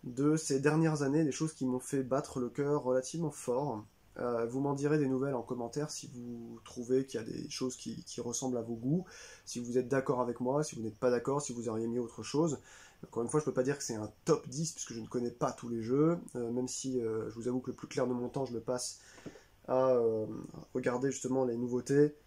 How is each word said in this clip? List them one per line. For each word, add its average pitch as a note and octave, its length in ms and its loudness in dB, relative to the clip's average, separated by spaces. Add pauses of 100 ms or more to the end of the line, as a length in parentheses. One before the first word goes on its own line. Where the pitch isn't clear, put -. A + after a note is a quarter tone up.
de C#3 320 4
ces C#3 220 0
dernières D3+ 440 4
années, D3 200 4
des C#3 80 2
choses D#3 220 -2
qui B2+ 140 -2
m'ont B2+ 120 0
fait C3+ 220 -2
battre C3 380 -2
le A#2+ 100 -2
cœur C#3+ 320 0
relativement C3 480 0
fort. A#2+ 560 -2 (340)
Euh, A#2 260 0
vous B2 140 -4
m'en C#3 160 0
direz D3 240 4
des C#3 80 4
nouvelles C3 260 2
en A#2 80 -2
commentaire B2 480 -4
si - 240 -10
vous A#2 520 -10
trouvez B2+ 420 2
qu'il A#2 120 -6
y A2 40 -6
a - 20 -8
des - 240 -6
choses C3 260 -4
qui, - 280 -10
qui - 180 -10
ressemblent A#2+ 360 -2
à A2+ 40 -2
vos A#2 140 -4
goûts, C#3 300 0 (380)
si - 160 -8
vous A#2+ 200 0
êtes A#2+ 80 0
d'accord C3 340 2
avec A#2+ 180 0
moi, C3+ 240 2
si - 120 -6
vous A2+ 80 -6
n'êtes A2 160 -6
pas B2+ 100 4
d'accord, B2+ 320 2
si B2+ 100 -8
vous A#2+ 160 -4
auriez A2+ 200 0
mis A#2 100 0
autre A#2 240 -4
chose. C#3+ 380 2 (440)
Encore A#2 200 -4
une A#2+ 60 -4
fois, D3+ 100 2
je D3+ 60 -2
peux B2+ 80 0
pas C3 100 2
dire C#3 120 2
que - 80 -8
c'est A2+ 120 -4
un G#2+ 160 -4 (120)
top - 240 2
dix D3 240 -4
puisque - 220 -12
je A#2 60 -6
ne G#2+ 80 -8
connais A#2+ 240 -2
pas C3 200 -2
tous - 160 -12
les A#2 140 -4
jeux, D3 380 4 (160)
euh, A#2 160 -2
même B2+ 160 0
si, B2+ 340 -4
euh, A2+ 300 -2
je - 20 -14
vous A#2 140 -6
avoue B2+ 120 0
que B2+ 120 -6
le - 40 -6
plus - 120 -12
clair C3 180 0
de B2 80 0
mon B2 160 -2
temps, C3+ 160 -2
je A#2+ 80 -8
le A2+ 80 -4
passe - 380 -4 (680)
à, C3 200 6
euh, A2+ 400 4 (480)
regarder B2+ 340 2
justement C3 340 0
les A#2 140 2
nouveautés B2 580 4 (120)